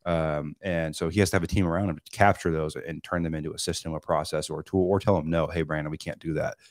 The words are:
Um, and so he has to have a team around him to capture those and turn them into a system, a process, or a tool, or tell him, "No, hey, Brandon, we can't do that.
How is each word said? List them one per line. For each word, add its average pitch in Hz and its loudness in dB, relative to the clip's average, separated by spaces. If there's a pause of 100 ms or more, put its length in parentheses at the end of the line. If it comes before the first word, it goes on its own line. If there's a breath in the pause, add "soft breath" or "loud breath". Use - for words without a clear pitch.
Um, 78 0
and 82 -2
so 85 -2
he 90 0
has 98 4
to 98 0
have 90 2
a 85 -2
team 95 2
around 90 0
him 78 -2
to - -20
capture 98 4
those 80 0
and 82 -8
turn 87 -2
them 80 0
into 76 -4
a 71 -12
system, 82 -4
a 76 -4
process, 78 -2
or 78 -6
a - -10
tool, 95 2
or 95 4
tell 101 4
him, 80 0
"No, 82 2
hey, 82 -2
Brandon, 76 -2
we 78 -6
can't - -8
do 80 -4
that. 73 -4 (120)